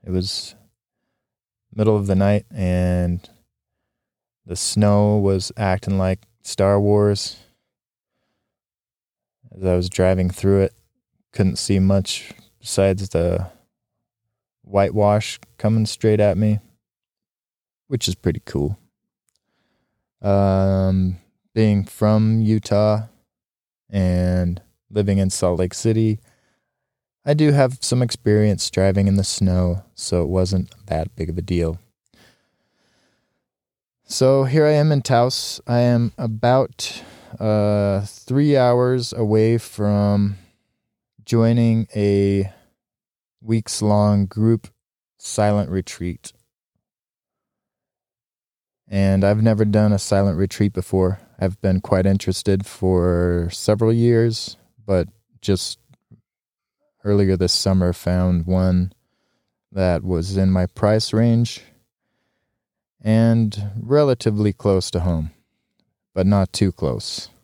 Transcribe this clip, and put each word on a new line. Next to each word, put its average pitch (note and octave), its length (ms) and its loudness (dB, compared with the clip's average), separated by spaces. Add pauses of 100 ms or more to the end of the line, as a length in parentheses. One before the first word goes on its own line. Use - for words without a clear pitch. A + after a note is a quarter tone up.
It F#2 60 -12
was F#2 440 -6 (1200)
middle G#2+ 220 2
of G2+ 100 -2
the G2 80 0
night, G2+ 360 2
and F2+ 760 -2 (1160)
the F2+ 100 -10
snow G#2 600 2
was G2 400 0
acting G2 400 -2
like F#2+ 240 -2 (220)
Star G2+ 360 0
Wars. G#2 600 0 (2250)
As F#2+ 80 -12
I F#2 120 2
was F2+ 120 -2
driving F#2 400 0
through F#2+ 360 2
it, - 100 -6 (580)
couldn't F#2+ 240 -2
see G2 220 -2
much G2 560 0 (260)
besides G2 480 -2
the F2 360 -2 (1160)
whitewash G#2 800 0 (180)
coming A2 260 2
straight G#2+ 360 0
at G2+ 180 2
me, G#2+ 220 0 (1300)
which C3 180 -4
is F#3 80 -2
pretty - 300 -4
cool. C#2+ 340 -4 (1400)
Um, F#2+ 960 2 (380)
being G#2 300 2
from A2 560 0
Utah G#2+ 680 0 (840)
and F2+ 720 0 (260)
living G2+ 300 0
in F#2+ 100 2
Salt F2+ 300 -2
Lake F2+ 160 -2
City, A2 460 0 (1040)
I C#3+ 100 0
do D3+ 160 2
have C3+ 300 2
some B2 200 -2
experience G#2+ 680 0
driving G2 380 0
in G2 80 2
the G2 80 0
snow, F2+ 580 -2 (140)
so - 260 -4
it D2 60 -4
wasn't F#2 440 -2 (140)
that D#2+ 300 -6
big D#2+ 140 -8
of E2+ 80 -6
a E2 40 -8
deal. F2 380 -4 (2250)
So C3+ 400 2
here D3+ 220 2
I D3+ 80 4
am D3+ 180 2
in C#3 100 0
Taos. - 640 -2
I A#2+ 140 0
am A#2+ 360 0
about, A#2+ 880 -2 (380)
uh, G#2 640 0
three C#3+ 540 0
hours B2 560 2
away A2 460 2
from G2+ 800 0 (880)
joining A#2 680 2
a G2+ 580 0 (880)
weeks-long G#2 840 0
group A2 400 0 (520)
silent G#2 520 -2
retreat. F2 600 -8 (2500)
And G2 340 0
I've G#2 180 2
never A2 240 2
done G#2 280 2
a G2 80 0
silent G2 360 0
retreat G2 360 -2
before. F#2 480 -2 (180)
I've F#2+ 220 -4
been F#2 200 0
quite F#2+ 260 0
interested G2 600 -2
for F2 880 0
several A2 400 0
years, A#2 640 0 (280)
but F#2+ 240 -2 (320)
just - 380 -4 (1300)
earlier G2+ 320 2
this F2 160 0
summer F#2 400 2
found F2+ 540 0
one F#2 460 0 (800)
that F#2 320 -2
was F#2 340 -4
in F#2+ 140 2
my F#2 160 2
price G#2+ 460 -2
range A#2 500 0 (1400)
and A2 720 0 (100)
relatively A2+ 720 0
close F#2+ 380 0
to F2+ 100 -2
home, E2 300 -2 (840)
but F#2+ 120 0
not G2 260 2
too G2 200 0
close. - 560 -8 (160)